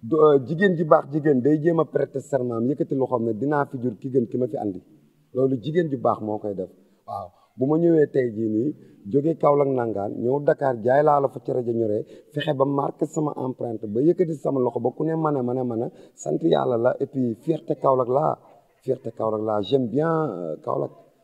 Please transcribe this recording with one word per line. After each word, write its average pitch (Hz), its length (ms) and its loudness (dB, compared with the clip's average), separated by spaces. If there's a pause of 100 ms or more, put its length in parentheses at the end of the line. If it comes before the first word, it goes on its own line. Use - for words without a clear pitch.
Do-, 151 180 2
euh, 151 240 8
jigéen 170 300 2
ji 156 80 0
baax, 151 280 4
jigéen 147 300 2
day 147 200 4
jéem 165 180 2
a 151 60 2
prêter 139 360 -4
serment 123 360 -2
am, 117 100 0
yëkkati 147 280 -2
loxoom 127 300 -2
ne 117 80 0
dinaa 139 320 -2
fi 135 140 -12
jur 117 180 -4
ki 139 120 -10
gën 117 180 2
ki 131 100 -6
ma 123 100 0
fi 104 100 -6
andi. 101 240 -6 (520)
Loolu 131 280 0
jigéen 165 280 -2
ju 135 80 -6
baax 113 240 0
moo 107 160 -4
koy 104 160 -6
def. 90 160 -8 (380)
Waaw. 101 200 -12 (300)
Bu 123 80 0
ma 151 120 2
ñëwee 165 340 4
tey 127 220 0
jii 110 160 -2
nii, 110 260 -2 (340)
jóge 139 280 2
Kaolack 143 320 4
nangaan, 113 420 -2 (100)
ñëw 135 220 0
Dakar, 143 400 0
jaay 127 200 4
laa 147 180 4
la 135 80 0
fa - 100 -12
cere 127 240 -4
ja 120 80 -2
ñoree, 113 320 0 (300)
fexe 147 200 -4
ba 135 120 2
marqué 143 400 -2
sama 151 320 -2
empreinte, 120 500 -6
ba 104 140 -2
yëkkati 165 340 2
sama 139 240 -2
loxo, 123 220 0
ba 120 100 0
ku 151 140 -6
ne 160 100 -2
mane, 151 260 0
mane, 123 220 -2
mane, 120 240 -2 (260)
sant 151 300 -4
Yàlla 139 340 2
la, 120 220 2
et 139 80 -2
puis 123 280 -2
fierté 160 400 -4
Kaolack 131 340 2
laa, 139 280 0 (440)
fierté 123 300 -6
Kaolack 110 300 -2
laa, 107 200 -2
j'aime 127 260 0
bien, 147 240 0 (180)
euh, 87 320 -6
Kaolack. 139 300 -4 (320)